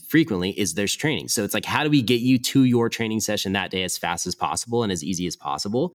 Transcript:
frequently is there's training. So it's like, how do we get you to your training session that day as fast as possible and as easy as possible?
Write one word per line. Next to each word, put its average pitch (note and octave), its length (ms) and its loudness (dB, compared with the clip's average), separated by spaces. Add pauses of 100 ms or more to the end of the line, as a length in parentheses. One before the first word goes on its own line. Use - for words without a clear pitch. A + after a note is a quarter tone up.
frequently G2+ 520 2
is F#2 160 0
there's G2+ 200 -2
training. G#2+ 340 -2
So - 140 0
it's G2+ 120 -4
like, G#2 100 -4
how B2 180 -2
do D3+ 80 0
we D3 120 6
get A#2 180 2
you B2+ 180 4
to C3 260 4
your A#2+ 240 4
training A2 320 -2
session G#2 340 -2
that F#2+ 160 -2
day F#2+ 120 -2
as F2+ 160 -4
fast F2 280 -4
as F2+ 80 -6
possible A#2 500 -2
and G2+ 80 0
as E2+ 100 -4
easy F2 240 -4
as E2 100 -8
possible? G#2 600 -4